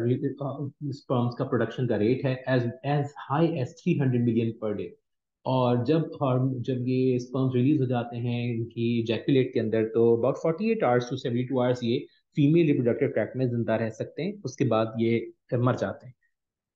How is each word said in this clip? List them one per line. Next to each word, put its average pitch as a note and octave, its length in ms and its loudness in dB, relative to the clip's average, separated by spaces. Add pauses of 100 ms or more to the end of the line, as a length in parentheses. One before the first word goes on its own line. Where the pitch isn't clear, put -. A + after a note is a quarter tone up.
रि-, C3 220 0
अ, C#3 440 -6 (140)
स्पर्म्स B2 560 -2
का C3+ 60 -2
production A#2+ 420 -2
का A2+ 80 0
rate A2 300 2
है, B2+ 240 -2
as, B2+ 160 2
as C#3 400 -2 (280)
high D#3+ 180 2
as C3 160 -4
three C#3+ 340 -2
hundred B2 280 2
million A2+ 220 2 (120)
per G#2+ 100 -2
day। F#2+ 160 -6 (560)
और B2 400 2
जब D#3 140 2
हार्म-, C3 640 0
जब B2 260 -4
ये B2+ 320 2
स्पर्म्स C3 360 -2
release C3 260 4
हो C3 40 2
जाते A#2+ 320 -2
हैं A#2+ 380 -4
इनकी A#2 480 -2
ejaculate A#2 500 2
के B2 60 0
अंदर, A2 260 2
तो A#2 360 4
about C3+ 140 2 (100)
forty-eight F3+ 440 0
hours B2 240 2
to B2+ 120 -6
seventy-two B2 400 0
hours B2 180 0
ये A#2+ 160 0 (360)
female D#3 320 6
reproductive B2+ 400 2
tract A2 300 -2
में B2+ 120 0
जिंदा A2+ 260 0
रह A2+ 140 -2
सकते - 340 -8
हैं, G3+ 220 -6
उसके C3+ 200 -2
बाद A2+ 320 2
ये A2+ 340 0 (220)
मर B2 220 2
जाते G2 320 -6
हैं। B2+ 60 -18 (640)